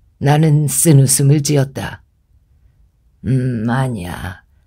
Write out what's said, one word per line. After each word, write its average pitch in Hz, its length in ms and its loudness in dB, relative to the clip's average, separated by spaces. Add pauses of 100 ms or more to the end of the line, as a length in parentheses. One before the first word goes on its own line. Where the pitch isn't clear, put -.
(200)
나는 147 480 2
쓴웃음을 139 760 2
지었다. 135 600 -4 (1200)
"음, 123 440 -2
아니야. 107 720 -6 (240)